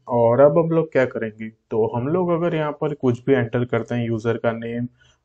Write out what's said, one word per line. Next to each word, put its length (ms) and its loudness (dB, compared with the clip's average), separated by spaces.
और 300 4
अब 180 4
हम 120 0
लोग 220 0
क्या 140 4
करेंगे, 420 -8
तो 180 0
हम 200 -4
लोग 240 0
अगर 220 0
यहाँ 180 -2
पर 220 -4
कुछ 320 0
भी 80 4
एंटर 300 0
करते 300 -2
हैं, 120 -2
यूजर 300 0
का 160 0
नेम, 340 -6